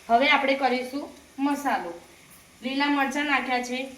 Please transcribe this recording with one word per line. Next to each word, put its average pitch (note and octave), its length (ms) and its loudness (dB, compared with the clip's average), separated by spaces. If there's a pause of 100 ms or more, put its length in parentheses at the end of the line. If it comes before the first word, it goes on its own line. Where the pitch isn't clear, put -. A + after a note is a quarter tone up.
હવે B3 200 6
આપણે C4+ 260 4
કરીશું C4 540 -2 (300)
મસાલો. C4 640 -2 (640)
લીલા C4+ 240 -2
મરચાં C#4 400 0
નાખ્યા B3+ 360 0
છે A#3+ 140 -6 (220)